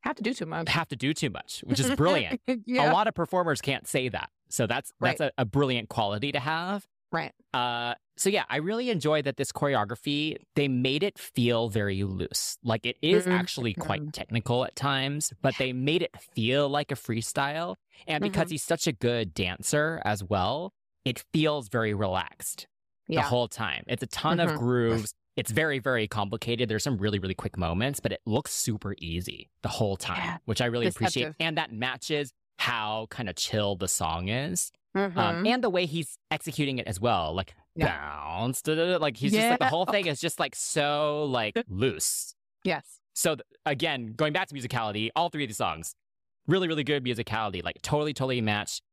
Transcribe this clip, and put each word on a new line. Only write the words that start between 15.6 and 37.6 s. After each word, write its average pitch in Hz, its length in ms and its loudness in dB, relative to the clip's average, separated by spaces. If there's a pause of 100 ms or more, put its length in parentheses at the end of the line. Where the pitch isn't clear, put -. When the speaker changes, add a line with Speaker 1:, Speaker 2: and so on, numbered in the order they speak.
Speaker 2:
made 143 300 0
it - 140 -6 (200)
feel 127 320 4
like 143 240 -2
a 139 40 -2
freestyle. 143 800 -2 (320)
And 156 140 0
because 190 240 2
Speaker 1:
Mm-hmm. 175 60 -10
Speaker 2:
he's 156 120 -4
such - 240 0
a 160 40 2
good 117 420 0
dancer 147 720 0
as 101 200 0
well, 107 500 0 (320)
it - 260 -2
feels 151 380 2
very 110 240 2
relaxed 92 720 -2 (400)
the - 80 -2
Speaker 1:
Yeah. 143 60 4
Speaker 2:
whole 123 260 2
time. 85 400 -4
It's 120 160 -2
a - 40 -6
ton 170 340 0
of 170 80 4
Speaker 1:
Mm-hmm. 156 80 0
Speaker 2:
grooves. 120 560 2 (240)
It's 120 140 -2
very, 147 280 2
very 117 280 0
complicated. 113 600 -2
There's 107 160 0
some 131 140 0
really, 101 220 2
really 92 160 -2
quick - 220 -6
moments, 95 440 0
but - 100 -2
it - 140 -6
looks 113 260 0
super 104 480 -2
easy 82 500 -6 (120)
the 107 80 -4
whole 98 260 0
time, - 220 -4
Speaker 1:
Yeah. 170 280 -4
Speaker 2:
which 110 160 -2
I 123 40 2
really 120 220 0
appreciate. 175 380 0
Speaker 1:
Deceptive. 156 140 -8
Speaker 2:
And 160 180 -2
that 160 140 -2
matches 127 600 -4 (240)
how 110 540 -2
kind 113 180 -4
of 87 60 -6
chill 104 420 0
the 92 100 -2
song 85 420 0
is. 143 420 -2 (240)
Um, 196 160 2
Speaker 1:
Mm-hmm. 170 340 0
Speaker 2:
and 240 180 2
the 233 60 2
way 180 160 2
he's 160 320 -4 (140)
executing 147 480 -2
it - 80 -6
as 92 120 -6
well, 90 360 2
like, 95 180 -4 (220)